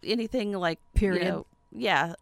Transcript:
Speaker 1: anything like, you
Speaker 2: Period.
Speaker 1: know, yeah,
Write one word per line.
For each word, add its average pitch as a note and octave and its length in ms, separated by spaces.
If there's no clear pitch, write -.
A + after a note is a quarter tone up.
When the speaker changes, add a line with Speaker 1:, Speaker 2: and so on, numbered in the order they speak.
Speaker 1:
anything A3+ 480
like, F3 260
you - 60
Speaker 2:
Period. F#3 240
Speaker 1:
know, - 220
yeah, E3+ 500